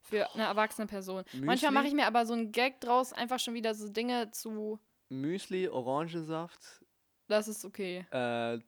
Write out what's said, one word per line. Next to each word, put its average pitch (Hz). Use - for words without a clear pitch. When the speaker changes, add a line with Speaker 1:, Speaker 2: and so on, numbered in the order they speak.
Speaker 1:
für -
eine 220
erwachsene 214
Person? 190
Manchmal 247
Speaker 2:
Müsli? -
Speaker 1:
mach 277
ich 285
mir 285
aber 233
so 233
einen 226
Gag 247
draus, 247
einfach 247
schon 233
wieder 226
so 214
Dinge 233
zu 214
Speaker 2:
Müsli, 180
Orangensaft, 160
Speaker 1:
Das 214
ist 214
okay. 180
Speaker 2:
äh, 117